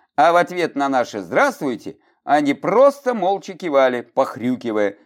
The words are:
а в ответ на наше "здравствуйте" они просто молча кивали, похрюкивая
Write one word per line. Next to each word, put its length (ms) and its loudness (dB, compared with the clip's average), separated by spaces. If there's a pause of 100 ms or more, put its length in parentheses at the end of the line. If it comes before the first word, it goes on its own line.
(160)
а 160 4
в 40 4
ответ 400 0
на 120 -2
наше 320 -2
"здравствуйте" 800 -4 (260)
они 280 2
просто 640 2
молча 400 -4
кивали, 480 0
похрюкивая 1040 -4